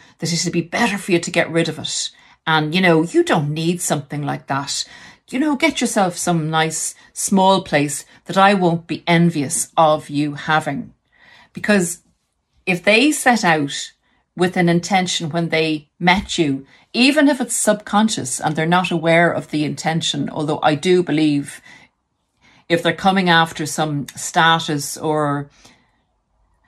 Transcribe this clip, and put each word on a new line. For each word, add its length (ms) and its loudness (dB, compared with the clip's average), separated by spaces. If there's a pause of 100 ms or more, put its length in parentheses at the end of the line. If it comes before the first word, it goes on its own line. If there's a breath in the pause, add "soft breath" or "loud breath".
(200 soft breath)
that 120 -4
it 120 -2
would 100 -4
be 80 0
better 380 -2
for 140 -6
you 60 2
to 120 -8
get 180 0
rid 180 0
of 120 -8
it. 320 -8 (340 soft breath)
And, 300 0
you 60 2
know, 200 4
you 220 2
don't 320 -2
need 260 -2
something 400 -4
like 240 -6
that. 400 -6 (440 loud breath)
You 100 -4
know, 180 0
get 240 -2
yourself 340 0
some 340 -2
nice 460 -2 (160 soft breath)
small 500 2
place 440 -2 (200 soft breath)
that 120 -4
I 160 6
won't 340 0
be 180 -8
envious 720 0
of 340 2
you 260 -2
having. 580 -4 (580 soft breath)
Because 480 0 (640)
if 160 -2
they 300 4
set 320 2
out 480 -2 (460)
with 180 0
an 140 2
intention 600 0
when 200 -2
they 400 -2 (100)
met 380 0
you, 280 0 (280 soft breath)
even 340 4
if 140 0
it's 160 -6
subconscious 840 -2
and 160 -4
they're 100 -2
not 240 2
aware 400 2
of 220 -6
the 140 -2
intention, 640 -4
although 340 -4
I 120 4
do 280 2
believe 580 0 (1080 loud breath)
if 120 2
they're 120 0
coming 340 0
after 380 2
some 500 -4
status 800 0
or 540 -2 (1200 soft breath)